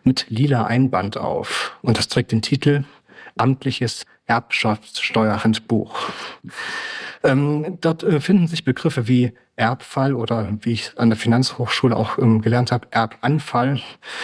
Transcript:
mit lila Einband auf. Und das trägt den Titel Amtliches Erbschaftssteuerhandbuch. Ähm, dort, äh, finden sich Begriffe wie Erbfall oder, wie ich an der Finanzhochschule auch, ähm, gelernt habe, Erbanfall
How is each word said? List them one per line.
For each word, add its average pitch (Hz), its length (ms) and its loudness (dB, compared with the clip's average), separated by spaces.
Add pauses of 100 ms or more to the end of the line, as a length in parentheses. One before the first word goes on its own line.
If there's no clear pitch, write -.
mit 131 240 2
lila 123 380 0
Einband 120 500 0
auf. - 640 -6
Und 113 180 2
das 104 100 -2
trägt - 220 -2
den 113 120 0
Titel 143 420 2 (520)
Amtliches 127 680 -2 (220)
Erbschaftssteuerhandbuch. 110 1800 -2 (1120)
Ähm, 151 560 2
dort, 160 220 0
äh, 156 180 2
finden 180 280 4
sich 165 160 -6
Begriffe 131 440 0
wie 123 240 4 (240)
Erbfall 127 580 -2
oder, 113 340 -2 (120)
wie 117 120 -2
ich - 260 -6
an 113 120 4
der 110 80 2
Finanzhochschule 123 800 0
auch, 110 220 -2
ähm, 113 220 4
gelernt 120 320 2
habe, - 180 -4
Erbanfall 123 880 0 (440)